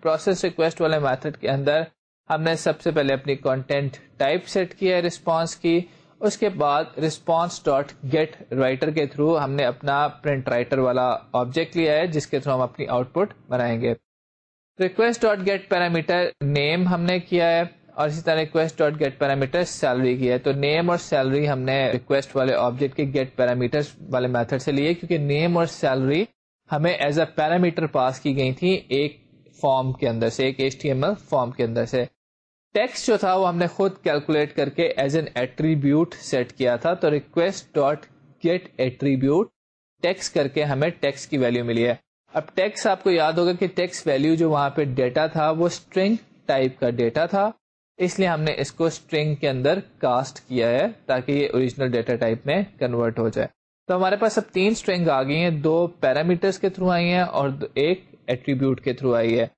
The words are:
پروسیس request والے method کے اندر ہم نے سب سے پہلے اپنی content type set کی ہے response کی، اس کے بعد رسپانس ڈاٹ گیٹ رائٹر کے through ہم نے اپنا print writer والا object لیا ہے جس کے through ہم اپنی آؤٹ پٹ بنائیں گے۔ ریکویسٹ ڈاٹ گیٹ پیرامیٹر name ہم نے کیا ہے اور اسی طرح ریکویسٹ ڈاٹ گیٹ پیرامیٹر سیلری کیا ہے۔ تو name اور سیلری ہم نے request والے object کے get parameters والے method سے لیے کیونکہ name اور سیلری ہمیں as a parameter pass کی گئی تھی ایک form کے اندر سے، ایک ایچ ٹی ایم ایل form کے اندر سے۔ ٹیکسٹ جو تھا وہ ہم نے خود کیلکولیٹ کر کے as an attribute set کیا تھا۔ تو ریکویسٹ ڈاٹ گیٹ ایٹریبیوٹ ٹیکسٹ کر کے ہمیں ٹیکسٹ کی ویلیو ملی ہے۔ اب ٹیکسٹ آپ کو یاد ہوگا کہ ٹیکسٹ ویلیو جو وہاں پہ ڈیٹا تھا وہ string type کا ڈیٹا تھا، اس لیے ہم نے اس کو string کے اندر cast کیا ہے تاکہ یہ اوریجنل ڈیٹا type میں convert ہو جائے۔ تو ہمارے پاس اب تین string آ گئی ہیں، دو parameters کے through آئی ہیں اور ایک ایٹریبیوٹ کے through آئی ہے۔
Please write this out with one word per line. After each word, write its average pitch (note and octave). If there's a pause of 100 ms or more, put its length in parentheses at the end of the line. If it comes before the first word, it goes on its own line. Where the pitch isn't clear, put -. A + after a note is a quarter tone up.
پروسیس E3
request E3
والے D#3
method C#3
کے -
اندر C#3 (480)
ہم D#3
نے E3
سب D#3
سے E3+
پہلے C#3+
اپنی C3+
content C3+ (200)
type D3+
set F#3
کی F#3
ہے F3+
response E3
کی، E3+ (420)
اس G#3
کے G#3+ (100)
بعد D3
رسپانس E3
ڈاٹ C#3+ (200)
گیٹ D#3 (160)
رائٹر C3+
کے D#3
through D3+
ہم C3+
نے C#3
اپنا C#3 (260)
print C#3
writer B2
والا B2+ (260)
object C3+
لیا D#3+
ہے D#3+
جس D#3
کے D3
through C3+
ہم B2+
اپنی B2
آؤٹ B2+
پٹ G3+ (140)
بنائیں A#2+
گے۔ A#2+ (840)
ریکویسٹ A3
ڈاٹ G#3
گیٹ G3
پیرامیٹر F3 (160)
name D3
ہم F3+
نے F3+
کیا F3
ہے E3 (320)
اور D3+
اسی D#3
طرح D#3+
ریکویسٹ D#3+
ڈاٹ D3+
گیٹ C3+
پیرامیٹر C#3
سیلری B2+
کیا B2+
ہے۔ B2+
تو C3+
name D3
اور F3
سیلری C#3+
ہم C#3
نے C3 (160)
request C#3
والے C3
object B2+
کے D3+ (100)
get C3
parameters B2 (200)
والے B2+
method B2
سے D3+
لیے D3
کیونکہ E3+
name D3+
اور E3+
سیلری C3+ (460)
ہمیں D#3+
as D3
a D#3+ (120)
parameter E3
pass C3
کی C#3
گئی C3
تھی F3+ (240)
ایک D3 (380)
form C3
کے B2+
اندر A2+
سے، C3+
ایک C3
ایچ C3
ٹی D#3
ایم C3
ایل F#3+ (140)
form B2+
کے B2+
اندر A#2
سے۔ B2 (720)
ٹیکسٹ A#3
جو A3+
تھا F#3+
وہ F#3+
ہم E3+
نے F3
خود F#3+
کیلکولیٹ D3
کر C#3+
کے E3 (100)
as C#3
an D#3 (140)
attribute D3+
set B2+
کیا B2
تھا۔ E3
تو F3
ریکویسٹ E3+
ڈاٹ D3 (380)
گیٹ F3
ایٹریبیوٹ C3+ (520)
ٹیکسٹ F3+
کر C#3+
کے D3+
ہمیں C#3+ (120)
ٹیکسٹ C#3
کی D3
ویلیو A#2+
ملی A#2
ہے۔ A#2 (400)
اب D3+
ٹیکسٹ G#3
آپ G3
کو G3
یاد D#3+
ہوگا F3
کہ F3+
ٹیکسٹ F3+
ویلیو D3+
جو E3
وہاں C#3+
پہ D3 (120)
ڈیٹا C3
تھا D#3
وہ D#3+
string F#3+ (300)
type C3
کا B2
ڈیٹا A#2+
تھا، G3 (480)
اس F3+
لیے F#3+
ہم D#3+
نے D#3
اس C3+
کو E3
string D3+
کے D3
اندر C3+ (200)
cast C3
کیا A#2+
ہے C3+ (200)
تاکہ C3
یہ C#3+
اوریجنل B2+
ڈیٹا A#2+
type A#2
میں E3 (160)
convert A#2
ہو A2+
جائے۔ A2 (400)
تو F3+
ہمارے F#3+
پاس A3
اب G#3+
تین F#3+
string F3+
آ C3+
گئی C#3
ہیں، F3
دو D#3+ (140)
parameters E3+
کے G3
through F#3
آئی F3
ہیں F3+
اور C#3 (240)
ایک E3 (220)
ایٹریبیوٹ C3
کے C3
through B2
آئی A2+
ہے۔ A2+ (120)